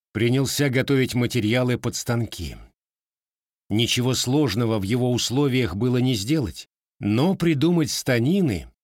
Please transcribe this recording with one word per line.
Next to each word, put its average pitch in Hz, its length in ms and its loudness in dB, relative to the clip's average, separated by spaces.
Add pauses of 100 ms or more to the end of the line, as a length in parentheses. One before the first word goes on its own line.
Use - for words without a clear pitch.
(180)
принялся 131 520 2
готовить 131 440 2
материалы 120 640 0
под 117 180 -6
станки. 95 640 -6 (1120)
Ничего 120 460 0
сложного 117 640 0
в 95 40 -4
его 123 280 0
условиях 123 640 0
было 123 220 0
не 123 180 2
сделать, 110 520 -4 (320)
но 123 360 2
придумать 165 560 2
станины, 127 800 0 (120)